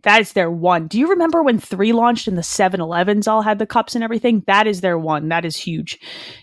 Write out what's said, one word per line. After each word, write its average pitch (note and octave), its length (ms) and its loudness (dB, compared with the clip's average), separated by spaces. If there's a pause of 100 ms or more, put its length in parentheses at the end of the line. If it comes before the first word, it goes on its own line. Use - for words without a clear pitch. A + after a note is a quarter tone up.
That G#3+ 180 6
is - 120 -6
their F3 160 2
one. E3+ 380 0
Do G3+ 120 -4
you D4 80 2
remember E4+ 360 2
when B3 160 2
three G3+ 340 0
launched A#3 340 2
and F#3 100 -2
the E3+ 60 -2
seven F#3 360 0
elevens F3+ 480 0
all A3 160 2
had G#3+ 160 0
the A3 80 -2
cups - 280 -2
and A#3 80 -2
everything? A3+ 440 0
That G3+ 180 4
is G3+ 160 -2
their F3 160 0
one. D#3 320 -4
That E3 160 -2
is D#3+ 100 -6
huge. D#3+ 440 -8 (420)